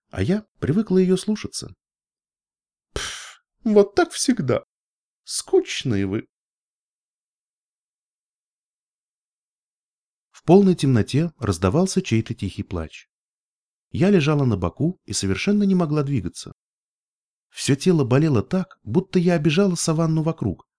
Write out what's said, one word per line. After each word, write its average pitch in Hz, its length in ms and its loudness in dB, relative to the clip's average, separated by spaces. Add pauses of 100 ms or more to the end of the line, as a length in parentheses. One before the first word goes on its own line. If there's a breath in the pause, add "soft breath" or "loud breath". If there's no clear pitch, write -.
(120)
а - 100 -6
я 185 240 -2 (140)
привыкла 185 380 0
её 185 200 2
слушаться». - 560 -8 (1200)
«Пф, - 500 -14 (200)
вот 208 320 2
так 339 160 0
всегда. 143 520 -2 (600)
Скучные - 840 -2
вы». 98 220 -6 (4000)
В - 140 -20
полной 185 320 6
темноте 135 640 0
раздавался 104 600 0
чей-то 113 320 -2
тихий 101 300 -8
плач. - 440 -10 (840)
Я 139 180 2
лежала 151 340 4
на 117 140 2
боку 104 480 -4
и - 80 -10
совершенно 196 500 0
не 190 120 2
могла 151 280 0
двигаться. 104 500 -6 (960)
Всё - 240 -2
тело 165 280 2
болело 131 380 2
так, - 420 -6
будто 175 360 -2
я 175 160 2
обежала 170 400 2
саванну 160 480 -2
вокруг, 151 440 -6 (120)